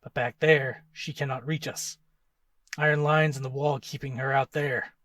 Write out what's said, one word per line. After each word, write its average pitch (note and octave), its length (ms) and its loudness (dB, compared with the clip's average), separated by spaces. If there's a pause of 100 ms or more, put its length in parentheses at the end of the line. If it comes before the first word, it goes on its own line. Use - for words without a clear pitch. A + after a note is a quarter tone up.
But - 120 -16
back B2 260 -2
there, C#3+ 440 4 (100)
she - 200 -10
cannot C3 320 -4
reach D3 220 -4
us. - 300 -8 (800)
Iron D3+ 260 2
lines D3+ 340 4
in C3+ 60 -6
the C3 60 -4
wall C#3 300 0
keeping C3+ 380 -10
her C3 140 -2
out C3+ 200 2
there C#3+ 420 -2 (120)